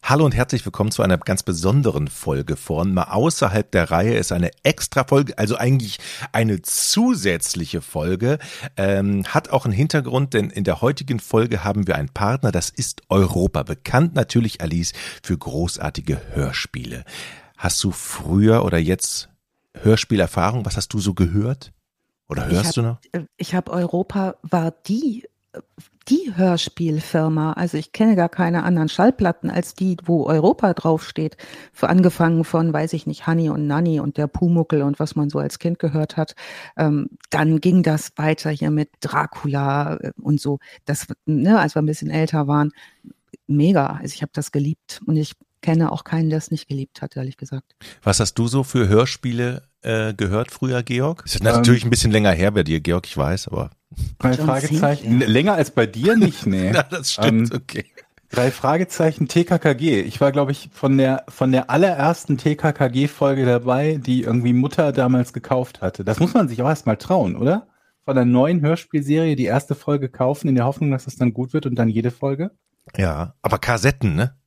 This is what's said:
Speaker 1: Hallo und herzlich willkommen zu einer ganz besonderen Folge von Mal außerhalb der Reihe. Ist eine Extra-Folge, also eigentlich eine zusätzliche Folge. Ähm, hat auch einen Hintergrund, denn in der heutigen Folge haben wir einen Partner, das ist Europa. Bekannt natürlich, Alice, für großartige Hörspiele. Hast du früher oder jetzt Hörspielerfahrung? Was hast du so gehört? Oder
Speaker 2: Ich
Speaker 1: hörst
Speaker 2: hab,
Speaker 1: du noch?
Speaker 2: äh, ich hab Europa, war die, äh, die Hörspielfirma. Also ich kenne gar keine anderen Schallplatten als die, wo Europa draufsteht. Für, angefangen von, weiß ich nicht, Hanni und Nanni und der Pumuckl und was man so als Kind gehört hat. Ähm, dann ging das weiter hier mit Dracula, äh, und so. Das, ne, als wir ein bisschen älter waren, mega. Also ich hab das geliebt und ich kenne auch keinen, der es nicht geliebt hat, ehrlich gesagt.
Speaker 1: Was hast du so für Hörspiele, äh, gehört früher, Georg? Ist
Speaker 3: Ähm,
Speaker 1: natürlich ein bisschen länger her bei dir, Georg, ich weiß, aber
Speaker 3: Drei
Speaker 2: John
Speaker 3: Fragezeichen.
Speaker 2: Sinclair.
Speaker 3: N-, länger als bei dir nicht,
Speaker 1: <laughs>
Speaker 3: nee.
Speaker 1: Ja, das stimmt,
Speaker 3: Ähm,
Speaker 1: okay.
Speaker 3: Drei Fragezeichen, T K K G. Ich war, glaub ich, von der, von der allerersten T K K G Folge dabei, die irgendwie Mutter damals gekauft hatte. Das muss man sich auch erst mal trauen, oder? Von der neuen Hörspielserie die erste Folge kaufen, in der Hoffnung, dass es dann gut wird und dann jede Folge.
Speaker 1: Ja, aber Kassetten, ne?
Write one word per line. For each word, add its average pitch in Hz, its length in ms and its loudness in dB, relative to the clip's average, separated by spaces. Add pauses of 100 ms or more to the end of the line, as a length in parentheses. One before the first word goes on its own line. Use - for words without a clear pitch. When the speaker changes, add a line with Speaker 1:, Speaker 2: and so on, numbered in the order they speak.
(100)
Speaker 1:
Hallo 147 140 4
und 139 100 2
herzlich 123 320 0
willkommen 101 240 -2
zu - 120 -2
einer 92 160 4
ganz - 260 -2
besonderen 92 640 0
Folge 69 480 -4
von 82 360 -2
Mal 90 200 2
außerhalb 107 580 0
der 85 220 0
Reihe. 98 220 2
Ist 104 180 -2
eine 87 180 0 (140)
Extra-Folge, 139 720 0
also 107 180 0
eigentlich 120 440 0 (320)
eine 107 300 0
zusätzliche 92 1200 -2
Folge. 95 600 -2 (360)
Ähm, 98 520 0
hat - 220 -4
auch - 160 0
einen 113 60 0
Hintergrund, 139 600 0
denn 101 160 0
in 196 140 -4
der 85 160 -2
heutigen 135 400 -2
Folge 113 420 0
haben 101 240 -2
wir 92 80 0
einen 73 140 -4
Partner, 117 420 -2
das 87 200 -2
ist - 380 -10
Europa. 92 540 2
Bekannt 131 540 0
natürlich, 117 440 0
Alice, 85 340 -2 (280)
für 90 160 -4
großartige 76 840 -6 (120)
Hörspiele. 65 720 -6 (520)
Hast - 280 -4
du 95 80 0
früher 104 720 2
oder 85 140 0
jetzt - 500 -4 (520)
Hörspielerfahrung? 107 880 0
Was - 100 -4
hast - 160 -6
du 113 60 -2
so 98 160 -2
gehört? 101 580 -2 (560)
Oder 127 200 -6
Speaker 2:
Ich 170 60 2
Speaker 1:
hörst 185 160 2
Speaker 2:
hab, - 40 -6
Speaker 1:
du 120 80 0
noch? 117 160 -2 (140)
Speaker 2:
äh, 170 140 -8 (100)
ich - 180 -8
hab 185 140 -2
Europa, 180 720 -2
war 165 300 -2
die, 240 520 -4 (280)
äh, - 80 -14 (480)
die 294 260 0
Hörspielfirma. 160 1160 0
Also 175 240 -4
ich 156 160 -8
kenne 220 240 4
gar 170 140 4
keine 170 340 0
anderen 165 240 2
Schallplatten 180 640 0
als 175 240 -6
die, 185 300 -2
wo 170 200 2
Europa 170 500 2
draufsteht. 160 640 -2 (360)
Für, - 160 -2
angefangen 170 560 4
von, 165 280 0
weiß 151 220 -2
ich 156 120 -6
nicht, 151 220 -6
Hanni 165 200 2
und 147 200 -2
Nanni 156 320 2
und 143 160 -4
der 151 100 0
Pumuckl 165 560 2
und 143 160 -2
was 151 160 -4
man 147 160 0
so 147 80 -4
als 143 220 -6
Kind 170 180 -4
gehört 151 380 -2
hat. 156 180 -4 (420)
Ähm, 147 340 0 (200)
dann 156 300 2
ging 180 240 4
das 156 320 0
weiter 156 340 -2
hier 151 200 -2
mit 151 180 0 (120)
Dracula, 143 1000 -2
äh, - 220 -10
und 147 200 0
so. 143 180 -4 (260)
Das, - 220 -6 (200)
ne, 160 340 4
als 151 160 0
wir 156 60 2
ein 151 40 0
bisschen 151 240 -4
älter 156 380 0
waren, 147 240 2 (760)
mega. 147 560 2
Also 143 120 -10
ich - 80 -8
hab 151 100 -8
das - 200 -6
geliebt - 540 -4
und 170 100 2
ich 151 180 -2 (280)
kenne 165 300 2
auch - 120 -10
keinen, 160 260 -2
der 156 80 -2
es - 120 -8
nicht - 180 -8
geliebt 139 340 -10
hat, 143 140 -12
ehrlich 131 200 -8
gesagt. - 400 -14 (260)
Speaker 1:
Was - 160 2
hast 107 160 0
du 120 140 0
so 131 160 0
für 123 240 2
Hörspiele, 123 760 0 (200)
äh, 110 320 -2
gehört 104 360 0
früher, 127 320 -4
Georg? 127 440 -4
Ist - 100 -4
Speaker 3:
Ähm, - 80 -4
Speaker 1:
natürlich 120 400 4
ein 117 60 0
bisschen 113 200 2
länger 104 220 4
her 90 180 2
bei 104 120 2
dir, 78 180 0
Georg, 85 260 -2
ich - 100 -10
weiß, 73 320 -2
aber - 220 -6 (480)
Speaker 3:
Drei 127 160 2
Speaker 2:
John 151 120 -2
Speaker 3:
Fragezeichen. 143 640 0
Speaker 2:
Sinclair. 123 200 4
Speaker 3:
N-, 110 40 2
länger 165 220 4
als 160 180 0
bei 123 140 2
dir 131 300 2
nicht, 196 300 4
Speaker 1:
<laughs> - 0 -
Speaker 3:
nee. 95 260 2
Speaker 1:
Ja, 139 120 2
das - 280 -6
stimmt, 113 400 2
Speaker 3:
Ähm, - 80 -4
Speaker 1:
okay. - 240 -10 (460)
Speaker 3:
Drei 123 220 2
Fragezeichen, 160 760 0
T 170 160 2
K 170 140 2
K 156 160 2
G. 127 260 2
Ich - 200 -4
war, 139 120 4
glaub 139 160 0
ich, - 240 -6
von 135 240 2
der, 131 320 2
von 131 240 0
der 127 160 2
allerersten 156 720 2
T 151 180 0
K 151 160 0
K 139 160 0
G 131 200 0
Folge 139 360 0
dabei, 127 520 2
die 127 260 0
irgendwie 120 320 2
Mutter 143 380 2
damals 123 420 2
gekauft - 480 -4
hatte. 92 220 -6
Das 107 160 0
muss 175 120 2
man 196 160 4
sich 120 140 -4
auch 127 60 0
erst 156 180 -2
mal 110 100 2
trauen, 147 400 0
oder? 165 300 0 (380)
Von 135 100 -2
der 127 100 4
neuen 131 380 4
Hörspielserie 156 760 0
die 127 80 -2
erste 143 300 0
Folge 139 340 -2
kaufen, 135 400 -2
in 135 60 2
der 120 100 2
Hoffnung, 139 260 0
dass 131 160 -4
es 131 100 -14
dann 120 180 2
gut 127 180 -6
wird 151 140 -2
und 123 80 -2
dann 117 160 2
jede 113 220 0
Folge. 143 400 -4 (440)
Speaker 1:
Ja, 85 460 -2
aber - 160 0
Kassetten, 117 560 2
ne? 110 220 0 (100)